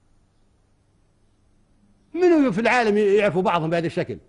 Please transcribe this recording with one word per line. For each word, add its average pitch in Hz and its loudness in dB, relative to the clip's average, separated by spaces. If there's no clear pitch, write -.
منو 320 2
في 185 -4
العالم 226 0
يعرفوا 202 2
بعضهم 175 -2
بهذا 170 -2
الشكل؟ 143 -8